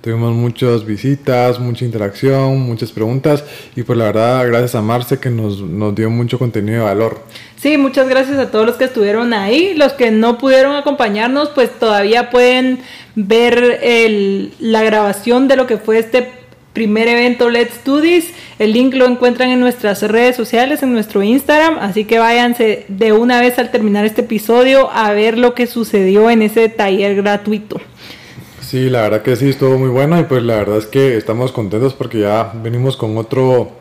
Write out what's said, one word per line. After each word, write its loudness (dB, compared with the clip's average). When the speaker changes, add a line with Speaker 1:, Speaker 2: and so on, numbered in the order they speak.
Speaker 1:
tuvimos -2
muchas -2
visitas, -2
mucha -6
interacción, -2
muchas -6
preguntas -2
y, -8
pues, -2
la 0
verdad, 2
gracias 0
a -2
Marce -2
que -4
nos, -4
nos -4
dio -2
mucho -2
contenido -2
de 0
valor. -2
Speaker 2:
Sí, 0
muchas 0
gracias 0
a -2
todos 0
los -2
que 0
estuvieron -2
ahí. 0
Los 2
que 0
no 2
pudieron 2
acompañarnos, -2
pues 0
todavía 0
pueden 2
ver 2
el, 0
la 0
grabación 2
de 4
lo 2
que -2
fue 0
este -2
primer 0
evento 2
Let's -2
Do 0
This. 2
El 2
link 2
lo 4
encuentran 2
en 2
nuestras 0
redes 2
sociales, -2
en 0
nuestro -2
Instagram, 2
así -4
que 2
váyanse 2
de 0
una 4
vez 2
al -2
terminar 0
este -2
episodio 2
a 0
ver 2
lo 2
que 0
sucedió 2
en 4
ese 2
taller 0
gratuito. -4
Speaker 1:
Sí, -2
la 0
verdad 0
que 0
sí, 0
estuvo 2
muy 0
bueno 2
y, 2
pues, 0
la 0
verdad 0
es -4
que 2
estamos -4
contentos -2
porque -6
ya 0
venimos -2
con -4
otro 0